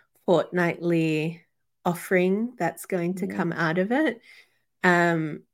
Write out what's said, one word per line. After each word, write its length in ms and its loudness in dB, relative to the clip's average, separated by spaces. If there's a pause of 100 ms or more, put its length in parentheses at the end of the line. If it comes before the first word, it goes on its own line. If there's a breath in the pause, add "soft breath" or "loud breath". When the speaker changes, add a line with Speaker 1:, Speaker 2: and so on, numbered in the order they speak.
(260 loud breath)
Speaker 1:
fortnightly 1160 0 (420)
offering 760 0
that's 280 -6
going 300 -4
to 100 -6
Speaker 2:
Mm. 100 -8
Speaker 1:
come 160 -2
out 260 -2
of 140 -2
it. 280 -2 (640 soft breath)
Um, 580 2 (120)